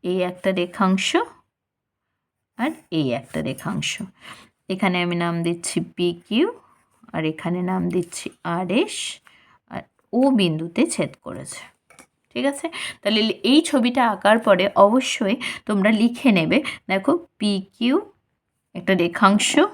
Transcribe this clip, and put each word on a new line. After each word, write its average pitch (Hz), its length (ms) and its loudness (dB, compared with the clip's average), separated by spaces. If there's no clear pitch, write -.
এই 180 180 -2
একটা 180 300 -2
রেখাংশ 185 640 0
আর 269 140 -2
এই 147 220 0
একটা 156 280 -6
রেখাংশ। - 600 -6
এখানে 190 320 -2
আমি 175 140 -2
নাম 170 280 -2
দিচ্ছি 170 360 -4
পিকিউ 202 640 -2
আর 160 120 -4
এখানে 170 360 -4
নাম 180 280 -2
দিচ্ছি - 400 -6
আরএস, 180 760 -4
আর - 120 -12
ও 262 180 4
বিন্দুতে 170 560 0
ছেদ - 220 -4
করেছে, - 380 -14
ঠিক 247 120 -4
আছে? 277 240 -4
তাহলে 214 200 0
এই 240 400 2
ছবিটা 247 480 0
আঁকার 208 300 4
পরে 196 360 4
অবশ্যই 214 600 4
তোমরা 208 260 2
লিখে 233 400 2
নেবে, 180 320 2
দেখো, 196 400 0
পিকিউ 214 640 0
একটা 190 220 0
রেখাংশ 190 640 4